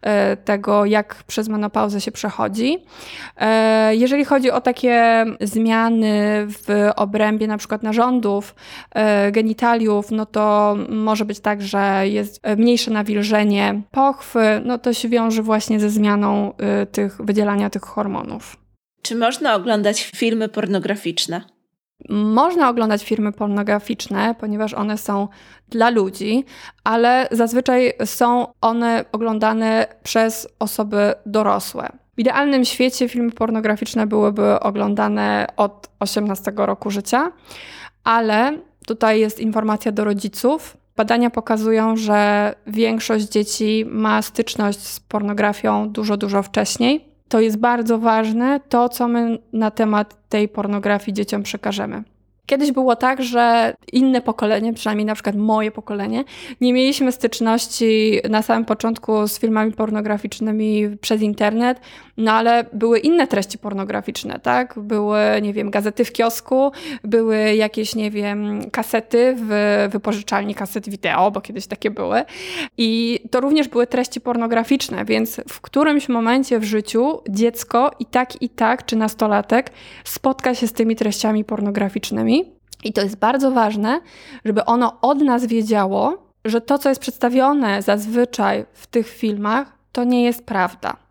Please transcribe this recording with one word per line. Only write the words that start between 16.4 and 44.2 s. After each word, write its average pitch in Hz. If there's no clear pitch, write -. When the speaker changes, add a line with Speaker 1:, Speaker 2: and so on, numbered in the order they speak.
Speaker 1:
e, 202
tych, 202
wydzielania 202
tych 196
hormonów. -
Speaker 2:
Czy 226
można 254
oglądać 214
filmy 220
pornograficzne? 190
Speaker 1:
Można 247
oglądać 220
filmy 208
pornograficzne, 208
ponieważ 214
one 208
są 202
dla 233
ludzi, 214
ale 240
zazwyczaj 247
są 240
one 233
oglądane 220
przez 226
osoby 208
dorosłe. 202
W -
idealnym 262
świecie 247
filmy 240
pornograficzne 220
byłyby 208
oglądane 208
od 202
osiemnastego 202
roku 196
życia, 240
ale 226
tutaj 220
jest 214
informacja 214
do 208
rodziców. 208
Badania 233
pokazują, 220
że 208
większość 220
dzieci 214
ma 214